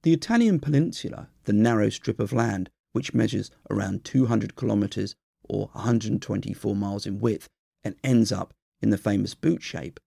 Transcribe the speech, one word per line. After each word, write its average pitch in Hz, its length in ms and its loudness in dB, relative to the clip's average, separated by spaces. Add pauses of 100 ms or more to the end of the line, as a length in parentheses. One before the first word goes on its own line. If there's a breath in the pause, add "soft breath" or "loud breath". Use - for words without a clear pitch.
The 165 100 6
Italian 214 460 2
peninsula, - 680 -2 (140)
the 104 100 0
narrow 107 360 4
strip - 300 -6
of 104 140 -2
land 104 380 -2 (200)
which 131 220 -4
measures 110 380 0 (180 soft breath)
around 98 340 -4
two 131 220 2
hundred 113 300 -2
kilometers 101 580 -2 (340)
or 101 280 -4
a - 60 -12
hundred 110 420 0
twenty-four 104 520 -4
miles 101 300 -4
in 101 140 -6
width 110 280 -2 (360)
and - 200 -6
ends 117 280 4
up 95 200 -6 (300)
in 107 80 2
the 101 80 4
famous 101 380 -2
boot - 260 0
shape - 460 -10